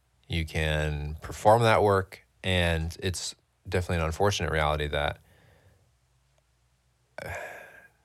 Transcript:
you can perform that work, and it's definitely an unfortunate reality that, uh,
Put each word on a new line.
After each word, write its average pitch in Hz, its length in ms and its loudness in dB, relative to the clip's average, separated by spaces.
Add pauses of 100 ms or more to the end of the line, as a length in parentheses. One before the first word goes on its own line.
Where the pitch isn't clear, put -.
(280)
you 85 160 -2
can 76 800 -2
perform 113 400 4
that 110 200 6
work, 98 420 2 (180)
and 85 600 0
it's - 320 -6 (340)
definitely 90 300 -2
an 82 80 0
unfortunate 85 440 -2
reality 76 380 0
that, 73 300 -4 (2000)
uh, - 40 -12 (760)